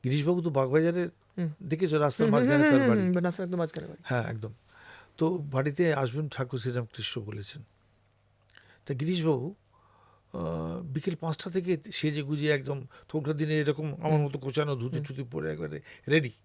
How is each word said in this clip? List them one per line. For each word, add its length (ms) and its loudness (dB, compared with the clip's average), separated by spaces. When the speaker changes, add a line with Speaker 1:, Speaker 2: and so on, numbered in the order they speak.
Speaker 1:
গিরিশবাবু 380 2
তো 80 0
বাগবাজারের, 580 2
Speaker 2:
হুম। 120 0
Speaker 1:
দেখেছো, 360 0
রাস্তার 280 2
Speaker 2:
হুম, 80 4
হুম, 100 6
Speaker 1:
মাঝখানে 180 6
Speaker 2:
হুম, 80 8
Speaker 1:
তার 100 8
Speaker 2:
হুম, 80 4
Speaker 1:
বাড়ি। 120 6
Speaker 2:
হুম, 240 2
রাস্তার 220 -2
একদম 120 -4
মাঝখানে 280 -4
বাড়ি। 180 -16
Speaker 1:
হ্যাঁ, 220 -2
একদম। 260 -8
তো 200 2
বাড়িতে 560 0
আসবেন 340 0
ঠাকুর 300 -4
শ্রীরামকৃষ্ণ 640 -4
বলেছেন। 420 -10
তা 80 -4
গিরিশবাবু, 600 0
আহ, 500 -4
বিকেল 380 -4
পাঁচটা 300 -6
থেকে 260 -2
সেজে 300 -2
গুজে 280 0
একদম 360 -2
তখনকার 280 -2
দিনে 220 2
এরকম 360 0
আমার 180 0
Speaker 2:
হুম। 120 6
Speaker 1:
মতো 140 -4
কোচানো 380 0
ধুতি 200 -4
Speaker 2:
হুম। 80 -4
Speaker 1:
টুতি 200 -8
পরে 280 -4
একবারে 280 -6
রেডি। 220 2